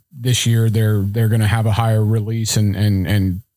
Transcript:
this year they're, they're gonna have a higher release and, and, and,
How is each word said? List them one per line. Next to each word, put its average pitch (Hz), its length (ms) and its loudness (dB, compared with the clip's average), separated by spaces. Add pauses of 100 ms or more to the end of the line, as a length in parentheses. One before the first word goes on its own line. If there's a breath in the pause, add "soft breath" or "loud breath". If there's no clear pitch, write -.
(140)
this 123 340 -2
year 113 220 2
they're, 107 320 0
they're 107 280 0
gonna 110 160 2
have 110 200 0
a 110 80 0
higher 110 320 2
release 110 500 -2
and, 104 200 2
and, 98 300 0
and, 95 360 0 (140)